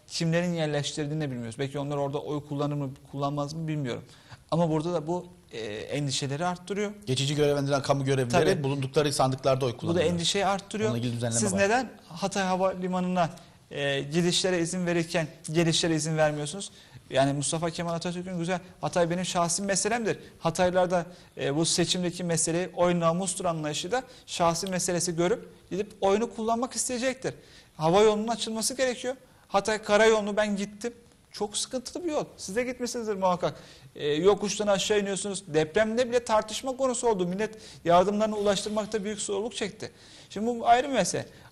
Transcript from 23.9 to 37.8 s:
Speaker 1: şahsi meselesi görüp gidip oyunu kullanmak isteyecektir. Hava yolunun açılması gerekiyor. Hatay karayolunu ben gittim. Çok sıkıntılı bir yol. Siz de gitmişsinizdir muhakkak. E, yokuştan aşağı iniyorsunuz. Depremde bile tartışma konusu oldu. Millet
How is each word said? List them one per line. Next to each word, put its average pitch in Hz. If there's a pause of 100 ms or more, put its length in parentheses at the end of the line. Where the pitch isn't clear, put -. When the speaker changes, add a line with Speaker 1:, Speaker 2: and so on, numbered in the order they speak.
Speaker 1:
şahsi 170
meselesi 175
görüp 180 (200)
gidip 202 (100)
oyunu 214
kullanmak 233
isteyecektir. 247 (440)
Hava 170
yolunun 214
açılması 220
gerekiyor. 247 (320)
Hatay 214
karayolunu 208
ben 208
gittim. 202 (380)
Çok 208
sıkıntılı -
bir 330
yol. 247 (120)
Siz 190
de 247
gitmişsinizdir 240
muhakkak. 180 (400)
E, 143
yokuştan 202
aşağı 202
iniyorsunuz. 196
Depremde 214
bile 240
tartışma 220
konusu 247
oldu. 180
Millet 208 (280)